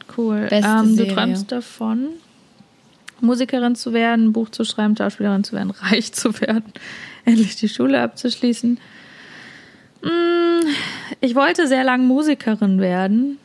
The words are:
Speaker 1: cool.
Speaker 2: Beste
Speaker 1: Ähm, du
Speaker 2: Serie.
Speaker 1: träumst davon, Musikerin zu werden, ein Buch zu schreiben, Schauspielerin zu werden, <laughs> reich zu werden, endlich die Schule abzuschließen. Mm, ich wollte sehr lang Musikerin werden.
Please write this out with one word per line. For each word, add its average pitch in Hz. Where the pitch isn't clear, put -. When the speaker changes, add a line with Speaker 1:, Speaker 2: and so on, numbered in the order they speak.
Speaker 1:
cool. 214
Speaker 2:
Beste 208
Speaker 1:
Ähm, 220
du 220
Speaker 2:
Serie. 196
Speaker 1:
träumst 208
davon, 240
Musikerin 247
zu 240
werden, 226
ein 220
Buch 226
zu -
schreiben, 214
Schauspielerin 202
zu -
werden, 196
<laughs> -
reich 214
zu -
werden, 220
endlich 226
die 214
Schule 254
abzuschließen. 240
Mm, 339
ich 240
wollte 320
sehr 262
lang 254
Musikerin 226
werden. 196